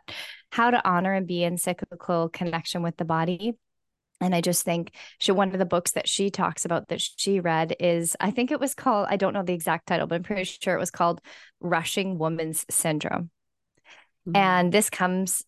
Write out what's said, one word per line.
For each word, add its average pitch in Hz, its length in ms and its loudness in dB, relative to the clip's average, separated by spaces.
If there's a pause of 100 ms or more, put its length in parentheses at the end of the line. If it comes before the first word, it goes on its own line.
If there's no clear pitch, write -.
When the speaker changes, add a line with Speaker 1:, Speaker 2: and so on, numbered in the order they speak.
(500)
Speaker 1:
how 240 220 4
to - 180 2
honor 185 240 2
and 190 140 0
be 175 160 0
in 175 140 0
cyclical 175 720 -2
connection 170 520 -4
with 170 140 -2
the 175 100 -4
body. 170 500 0 (680)
And 185 120 2
I 175 60 4
just 175 240 0
think 170 320 -4 (240)
she, - 140 2
one 190 180 2
of 190 80 -2
the 185 60 2
books 175 260 0
that - 160 -4
she 196 240 0
talks 170 320 -2
about 170 240 -2
that - 140 -6
she - 400 -2
read 165 400 0
is, 170 380 2
I 190 120 0
think 247 180 0
it 302 120 -2
was 262 120 -2
called, 208 360 0
I 202 80 0
don't 190 160 0
know 196 100 -2
the 180 100 0
exact 170 340 -2
title, 156 200 0
but 165 80 -2
I'm 175 80 -2
pretty 190 220 -4
sure - 280 -2
it 165 60 0
was 175 100 -2
called 170 300 0 (400)
Rushing 180 580 -2
Woman's 160 520 -2
Syndrome. 165 600 0 (960)
Speaker 2:
Mm. 175 80 2
Speaker 1:
And 180 380 6
this 208 160 4
comes, 185 580 0